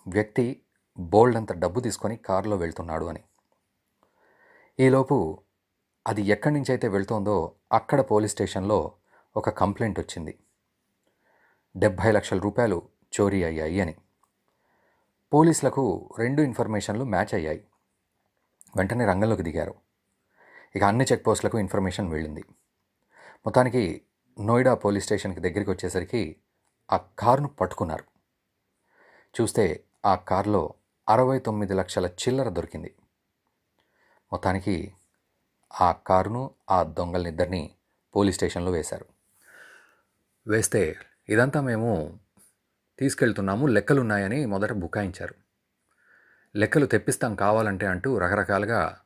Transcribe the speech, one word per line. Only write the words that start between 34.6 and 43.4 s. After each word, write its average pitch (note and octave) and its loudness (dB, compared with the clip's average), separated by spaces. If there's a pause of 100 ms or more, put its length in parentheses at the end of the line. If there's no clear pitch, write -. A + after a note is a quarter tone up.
ఆ F2 4
కారును, G2+ 0 (200)
ఆ F2+ 4
దొంగలనిద్దరినీ E2+ -4 (400)
పోలీస్ G2 2
స్టేషన్లో F2 -2
వేశారు. - -6 (1400)
వేస్తే, G#2 0 (340)
"ఇదంతా B2 2
మేము A2 -2 (800)
తీసుకెళ్తున్నాము, A2+ 0